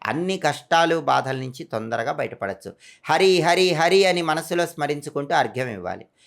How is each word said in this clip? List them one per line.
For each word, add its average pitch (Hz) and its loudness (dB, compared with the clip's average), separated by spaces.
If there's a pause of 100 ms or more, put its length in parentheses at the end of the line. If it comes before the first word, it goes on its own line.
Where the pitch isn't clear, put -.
అన్ని 180 -2
కష్టాలు 165 0
బాధల 135 0
నుంచి 131 -10
తొందరగా 113 -4
బయటపడచ్చు. 98 -6 (320)
హరి, 175 4
హరి, 175 4
హరి 175 4
అని 180 2
మనసులో 165 -2
స్మరించుకుంటూ 147 -4
అర్ఘ్యం 127 0
ఇవ్వాలి. 95 -10 (200)